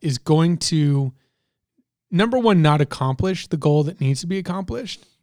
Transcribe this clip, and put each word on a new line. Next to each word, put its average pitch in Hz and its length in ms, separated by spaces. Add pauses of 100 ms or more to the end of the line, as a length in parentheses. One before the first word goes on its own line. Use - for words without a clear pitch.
is 135 180
going 160 380
to, 143 560 (960)
number 226 260
one, 214 240
not 151 200
accomplish 139 640
the 170 100
goal 147 280
that 165 160
needs 135 200
to 170 60
be 190 100
accomplished, 190 680 (180)